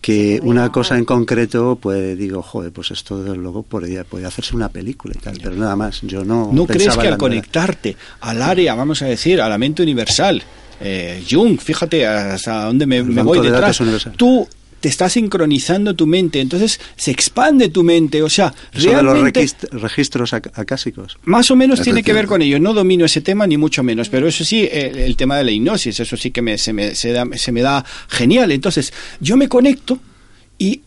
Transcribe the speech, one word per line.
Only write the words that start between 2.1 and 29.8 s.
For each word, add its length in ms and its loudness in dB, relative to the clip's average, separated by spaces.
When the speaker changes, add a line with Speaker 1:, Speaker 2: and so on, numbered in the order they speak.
Speaker 1:
digo, 240 -6
"Joder, 300 -10
pues 180 -10
esto 320 -10
desde 140 -6
luego 260 -10
podría, 420 -8
podría 240 -12
hacerse 280 -8
una 140 -4
película 460 -12
y 40 -10
tal", 220 -12
pero 140 -8
nada 200 -2
más, 260 -6
yo 220 -8
no 280 -2
Speaker 3:
¿No 140 2
crees 180 0
Speaker 1:
pensaba 180 2
Speaker 3:
que 60 2
Speaker 1:
en 60 0
Speaker 3:
al 40 -4
Speaker 1:
la 60 -2
novela. 160 0
Speaker 3:
conectarte 560 -4
al 220 -6
área, 320 2
vamos 280 -2
a 40 -4
decir, 360 0
a 60 2
la 100 0
mente 240 0
universal, 600 0
eh, 480 -8
Jung, 300 4
fíjate 480 0
hasta 580 -2
dónde 220 2
me, 120 2
Speaker 1:
El 80 0
Speaker 3:
me 100 -2
Speaker 1:
banco 120 2
Speaker 3:
voy 100 4
Speaker 1:
de 60 4
Speaker 3:
detrás, 180 4
Speaker 1:
datos 180 2
universal. 360 -2
Speaker 3:
tú 320 4
te 80 -2
estás 240 0
sincronizando 840 0
tu 120 2
mente, 340 2
entonces 400 -2
se 140 -4
expande 580 2
tu 160 2
mente, 380 4
o 80 0
sea, 240 2
Speaker 1:
Eso 160 0
de 140 6
los 100 4
Speaker 3:
realmente 300 4
Speaker 1:
requist-, 300 -4
registros 600 -4
ac-, 220 -6
acásicos. 680 -8
Speaker 3:
Más 260 4
o 60 4
menos 260 4
tiene 200 2
que 120 2
ver 100 2
Speaker 4:
Efectivamente. 40 -6
Speaker 3:
con 120 2
ello, 200 2
no 120 2
domino 320 4
ese 160 0
tema 260 0
ni 120 2
mucho 240 0
menos, 260 -2
pero 180 0
eso 160 -2
sí, 300 0
el, 280 -4
el 180 2
tema 180 0
de 80 0
la 60 2
hipnosis, 500 -2
eso 160 -6
sí 140 -6
que 100 -4
me, 160 -2
se 160 -4
me, 220 -4
se 180 -4
da, 220 -2
se 180 -6
me 80 -2
da 240 0
genial. 440 4
Entonces, 420 -2
yo 160 2
me 140 4
conecto 480 2